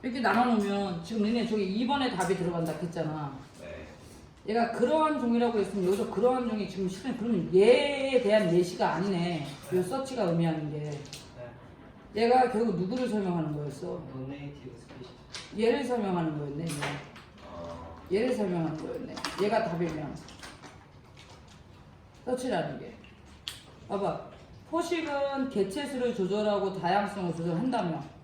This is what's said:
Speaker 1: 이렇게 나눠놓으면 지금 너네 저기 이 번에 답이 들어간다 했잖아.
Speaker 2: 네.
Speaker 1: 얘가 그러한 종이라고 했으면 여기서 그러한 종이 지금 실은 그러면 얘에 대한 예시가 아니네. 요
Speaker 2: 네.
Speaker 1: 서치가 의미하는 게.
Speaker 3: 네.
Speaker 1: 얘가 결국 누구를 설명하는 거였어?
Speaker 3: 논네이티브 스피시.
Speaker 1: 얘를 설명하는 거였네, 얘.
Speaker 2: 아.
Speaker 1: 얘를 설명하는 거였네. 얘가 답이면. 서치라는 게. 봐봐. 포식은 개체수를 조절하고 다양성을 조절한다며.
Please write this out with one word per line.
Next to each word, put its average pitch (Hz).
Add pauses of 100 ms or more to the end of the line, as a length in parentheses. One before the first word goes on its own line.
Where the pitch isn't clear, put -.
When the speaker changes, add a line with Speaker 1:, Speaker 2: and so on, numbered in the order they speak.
Speaker 1:
이렇게 254
나눠놓으면 202
지금 220
너네 226
저기 214
이 208
번에 269
답이 180
들어간다 165
했잖아. 151 (240)
Speaker 2:
네. - (600)
Speaker 1:
얘가 226
그러한 302
종이라고 233
했으면 190
여기서 202
그러한 247
종이 208
지금 185
실은 247
그러면 196
얘에 262
대한 202
예시가 175
아니네. 175
요 180
Speaker 2:
네. -
Speaker 1:
서치가 269
의미하는 160
게. 151 (1200)
Speaker 3:
네. 214
Speaker 1:
얘가 247
결국 214
누구를 220
설명하는 175
거였어? 147 (100)
Speaker 3:
논네이티브 139
스피시. - (540)
Speaker 1:
얘를 262
설명하는 180
거였네, 147
얘. 165 (840)
Speaker 2:
아. - (360)
Speaker 1:
얘를 226
설명하는 175
거였네. - (260)
얘가 208
답이면. 160 (2000)
서치라는 254
게. - (960)
봐봐. 196 (420)
포식은 285
개체수를 247
조절하고 196
다양성을 185
조절한다며. 170 (200)